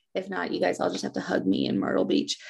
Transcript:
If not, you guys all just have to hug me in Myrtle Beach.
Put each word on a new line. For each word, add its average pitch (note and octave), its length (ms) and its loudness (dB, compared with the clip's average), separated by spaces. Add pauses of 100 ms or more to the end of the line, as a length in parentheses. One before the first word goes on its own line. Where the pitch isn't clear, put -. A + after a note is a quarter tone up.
(160)
If F#3 140 -4
not, F3+ 240 -4
you - 80 0
guys F3+ 180 2
all E3 120 2
just F#3 120 -4
have - 100 -4
to - 60 -4
hug - 260 0
me D#2+ 220 2
in G2+ 100 2
Myrtle F#2 280 2
Beach. - 320 0 (120)